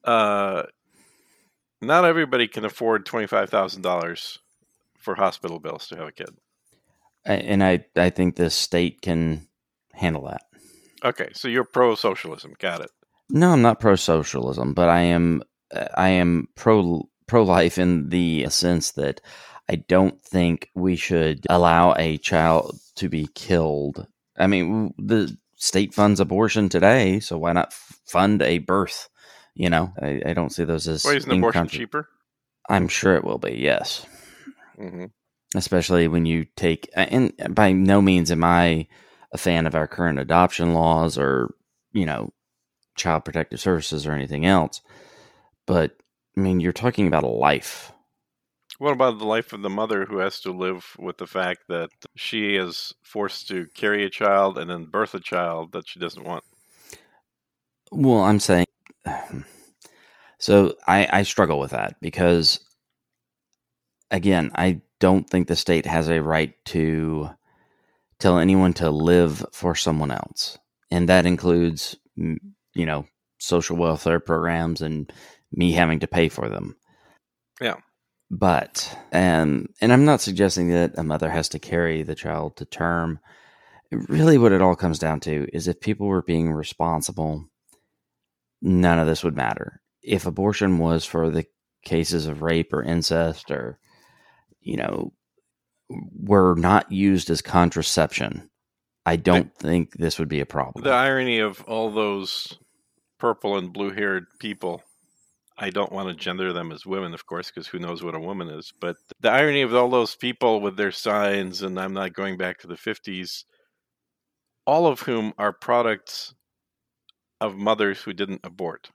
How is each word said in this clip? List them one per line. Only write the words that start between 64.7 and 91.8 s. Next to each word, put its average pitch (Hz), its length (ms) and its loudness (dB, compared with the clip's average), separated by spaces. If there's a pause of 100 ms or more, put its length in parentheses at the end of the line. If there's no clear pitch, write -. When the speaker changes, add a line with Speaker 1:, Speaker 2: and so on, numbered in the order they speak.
Speaker 2:
don't 95 300 4
think 90 200 0
the 85 80 0
state 85 300 0
has 80 220 -2
a 80 140 2
right 78 320 0 (120)
to 80 640 -2 (920)
tell 90 200 4
anyone 92 360 6
to 82 160 0
live 80 600 4
for 87 220 -4
someone 78 360 -2
else. - 480 -8 (320)
And 87 180 2
that 90 180 6
includes, 85 680 0 (220)
m-, 82 360 -6 (200)
you 85 120 -2
know, 76 200 -4 (320)
social 85 380 -2
welfare 82 440 0
programs 82 600 -2
and 78 300 -8 (400)
me 87 200 2
having 80 280 4
to 78 60 -2
pay 82 220 2
for 60 200 -6
them. 50 280 -10 (840)
Speaker 1:
Yeah. 120 160 -6 (560)
Speaker 2:
But, - 640 -2 (160)
um, 80 540 2 (140)
and 117 120 4
I'm 131 120 8
not 147 160 6
suggesting 92 500 0
that 87 280 2
a 82 40 -4
mother 78 280 -2
has 80 200 -2
to 76 80 -10
carry 82 440 -2
the 78 120 -8
child 78 440 -8
to 73 60 -12
term. 85 540 -4 (720)
Really 156 480 4
what 117 140 6
it 92 100 4
all 90 140 4
comes 82 240 -2
down 78 200 -2
to 76 320 -4
is 85 140 -6
if 87 140 -4
people 101 260 -4
were 95 160 0
being 82 300 0
responsible, 78 920 -4 (1160)
none 87 380 4
of 78 80 2
this 80 160 -2
would 80 100 -2
matter. 57 460 -6 (220)
If 95 240 -2
abortion 95 520 0
was 82 260 0
for 82 260 -2
the 80 140 -2 (400)